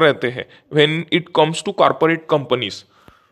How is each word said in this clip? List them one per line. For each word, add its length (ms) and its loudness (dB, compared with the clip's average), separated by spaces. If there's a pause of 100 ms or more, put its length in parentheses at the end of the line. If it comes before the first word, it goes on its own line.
रहते 300 0
हैं 100 -10 (320)
when 180 2 (240)
it 200 -10
comes 280 0
to 140 -8
corporate 520 0
companies। 480 -4 (500)